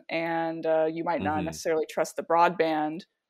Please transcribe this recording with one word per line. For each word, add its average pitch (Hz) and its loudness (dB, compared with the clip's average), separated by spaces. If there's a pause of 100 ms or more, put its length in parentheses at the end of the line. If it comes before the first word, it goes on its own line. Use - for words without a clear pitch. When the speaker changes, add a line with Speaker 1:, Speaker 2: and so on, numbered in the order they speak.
Speaker 1:
and, 165 -2
uh, 160 4
you 165 -6
might 165 -2
not 151 0
Speaker 2:
Mm-hmm. 156 -2
Speaker 1:
necessarily 156 -2
trust - -2
the 139 -6
broadband 160 2 (280)